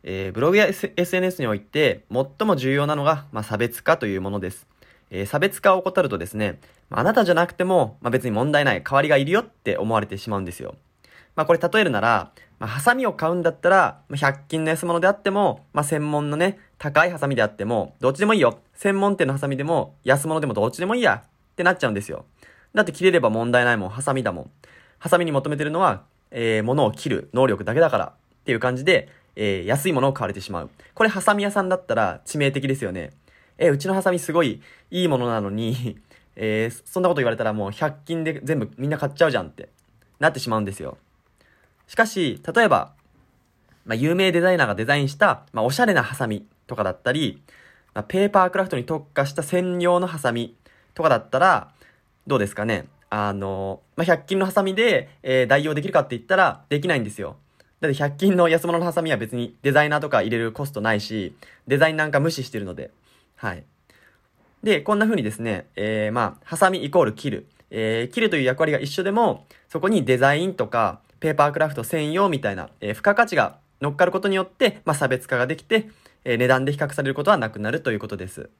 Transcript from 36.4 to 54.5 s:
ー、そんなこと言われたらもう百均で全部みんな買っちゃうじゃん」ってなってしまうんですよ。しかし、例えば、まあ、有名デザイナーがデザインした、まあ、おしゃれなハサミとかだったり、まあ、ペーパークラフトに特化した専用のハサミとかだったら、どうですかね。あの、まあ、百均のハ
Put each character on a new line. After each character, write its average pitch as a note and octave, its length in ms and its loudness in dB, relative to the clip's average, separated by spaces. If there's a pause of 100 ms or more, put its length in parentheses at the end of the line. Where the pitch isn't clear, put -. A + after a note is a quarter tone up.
ー、 - 120 -20
そ - 140 -6
ん F#3 40 0
な F3+ 60 4
こ F3 40 2
と D3+ 60 0
言 B2 60 2
わ A#2 60 2
れ A#2 60 -4
た A#2+ 60 -2
ら A2 100 0
も G2+ 160 -4
う - 20 -8
百 D3 340 -6
均 E3 180 -4
で D#3 200 -4
全 C#3+ 140 -2
部 A#2 200 -4
み C3+ 100 -4
ん D3+ 40 -2
な D3+ 60 -2
買 C#3+ 120 -4
っ C#3+ 40 -10
ち - 80 0
ゃ D#3+ 60 6
う D3 40 2
じ A#2+ 60 -2
ゃ F#2 60 -2
ん」 D#2 60 -12
っ - 20 -
て - 180 -20 (500)
な D3+ 100 4
っ - 20 2
て C#3 80 -10
し B2 100 -8
ま A2 80 0
う G#2+ 40 0
ん G2+ 40 -2
で G2 60 -6
す G2 100 -12
よ。 C2 160 -12 (920)
し - 80 -12
か A3+ 120 4
し、 E3+ 340 -4 (140)
例 A#3 80 6
え G#3+ 40 4
ば、 A2+ 260 2 (920)
ま A#2 80 -4
あ、 - 20 -2
有 D3+ 200 2
名 F#3+ 160 2
デ E3+ 100 2
ザ F#3 100 4
イ F3+ 60 4
ナ D3 60 4
ー A#2 40 2
が G2+ 60 0
デ A2 120 -4
ザ C#3+ 120 2
イ C#3+ 60 0
ン C3+ 40 0
し - 80 -6
た、 F#3+ 280 2 (100)
ま A2 80 -2
あ、 A2 40 2
お B2+ 60 0
し C#3+ 80 -4
ゃ B3 60 4
れ G#3 80 2
な C#3 80 4
ハ A2+ 140 -6
サ C3 100 -2
ミ G#2 200 -6 (200)
と G2+ 100 -12
か G#2 80 -4
だ F#2+ 60 0
っ - 120 -10
た B2 100 -2
り、 C#3 300 -2 (520)
ま G#2+ 80 -6
あ、 - 20 -10
ペ G3 220 0
ー G3+ 40 0
パ G3 140 4
ー F3+ 60 2
ク F#3 80 -4
ラ F#3 80 0
フ F#3+ 60 -12
ト D#3+ 40 -4
に B2 80 -4
特 D#3 300 -8
化 C#3 120 2
し C#3+ 80 -8
た E3+ 80 -4
専 F3+ 380 -2
用 F3 200 2
の F#3 80 -2
ハ D#3+ 120 -10
サ F3+ 120 0
ミ A#2 240 -6 (400)
と E3 80 -4
か D#3 60 4
だ A#2+ 80 6
っ - 120 -6
た C3 100 0
ら、 F3 300 4 (560)
ど C3+ 120 0
う - 20 2
で G2+ 80 0
す - 80 -10
か G#2 100 -4
ね。 G2 220 -2 (220)
あ G#2 220 -2
の、 G2 480 -6 (160)
ま E3 60 -4
あ、 E3+ 40 2
百 E3 200 2
均 F#3+ 140 -2
の G3 60 2
ハ F#3 60 -4